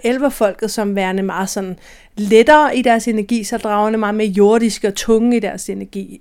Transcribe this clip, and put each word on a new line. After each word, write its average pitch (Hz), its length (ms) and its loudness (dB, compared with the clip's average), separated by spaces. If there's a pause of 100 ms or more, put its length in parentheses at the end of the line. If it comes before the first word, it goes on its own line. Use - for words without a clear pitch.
elverfolket 240 680 -2
som 202 260 -4
værende 190 260 -2
meget 190 260 -4
sådan 185 300 -8 (380)
lettere 226 600 4
i 254 60 0
deres 233 260 2
energi, 220 360 -2
så 226 140 -6
dragerne 214 400 0
meget 208 160 -2
mere 214 140 0
jordiske 208 600 2
og 196 60 -4
tunge 233 420 2
i 226 40 0
deres 196 300 -8
energi. 196 500 -12